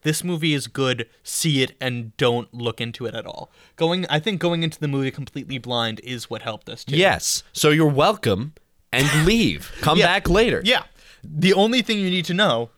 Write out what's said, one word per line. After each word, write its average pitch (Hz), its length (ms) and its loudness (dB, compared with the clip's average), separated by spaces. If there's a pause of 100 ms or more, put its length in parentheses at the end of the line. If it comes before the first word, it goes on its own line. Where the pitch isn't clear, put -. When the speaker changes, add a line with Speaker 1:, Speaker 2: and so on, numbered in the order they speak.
Speaker 1:
"This 156 240 -2
movie 165 280 -2
is 143 140 -4
good, 127 400 -2 (160)
see 143 380 0
it, 127 180 -2
and 120 380 -6
don't 120 360 0
look 117 280 -6
into 117 240 -8
it 110 100 -8
at 113 100 -10
all." - 240 -14 (280)
Going, 175 320 0
I 151 100 2
think 190 220 -4
going 170 200 0
into 160 160 -4
the 151 120 -4
movie 135 200 -2
completely 135 480 -12
blind 117 460 -4
is 123 260 -12
what 110 120 -10
helped 110 260 -12
us 120 160 -16
too. 147 140 -2
Speaker 2:
Yes. 175 460 0 (100)
So - 160 4
you're 156 180 4
welcome, 143 680 0 (360)
and 135 240 2
Speaker 1:
<laughs> 156 100 4
Speaker 2:
leave. 175 540 2
Come 156 200 2
Speaker 1:
Yeah. 190 80 6
Speaker 2:
back 190 220 0
later. 196 360 4
Speaker 1:
Yeah. 240 180 2 (400)
The 156 300 4
only 220 280 4
thing 214 180 -2
you 185 100 0
need 180 160 0
to 175 80 -4
know 143 440 2